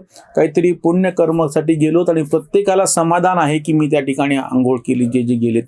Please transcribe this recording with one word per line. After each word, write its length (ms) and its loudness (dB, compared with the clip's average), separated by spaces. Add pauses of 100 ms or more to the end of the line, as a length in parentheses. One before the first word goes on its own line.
(360)
काहीतरी 360 2
पुण्यकर्मासाठी 1000 0
गेलोत 360 0
आणि 120 0
प्रत्येकाला 640 0
समाधान 520 0
आहे 220 0
की 140 -4
मी 140 2
त्या 120 0
ठिकाणी 360 -2
आंघोळ 440 0
केली, 260 -2
जे 180 -2
जे 120 -2
गेलेत 320 0